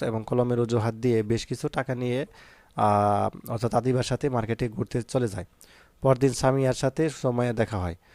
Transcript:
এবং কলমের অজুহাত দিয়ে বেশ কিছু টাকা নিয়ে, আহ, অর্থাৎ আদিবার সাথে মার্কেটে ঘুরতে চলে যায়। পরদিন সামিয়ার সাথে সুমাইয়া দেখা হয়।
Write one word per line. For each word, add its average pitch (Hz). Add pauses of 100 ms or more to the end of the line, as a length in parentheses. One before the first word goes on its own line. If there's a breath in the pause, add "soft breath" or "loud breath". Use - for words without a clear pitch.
এবং 113
কলমের 123
অজুহাত 113
দিয়ে 113
বেশ 110
কিছু 131
টাকা 135
নিয়ে, 123 (500 loud breath)
আহ, 104
অর্থাৎ 117
আদিবার 123
সাথে 135
মার্কেটে 117
ঘুরতে 107
চলে 127
যায়। 92 (560 soft breath)
পরদিন 131
সামিয়ার 131
সাথে 143
সুমাইয়া 123
দেখা 110
হয়। 87 (200 soft breath)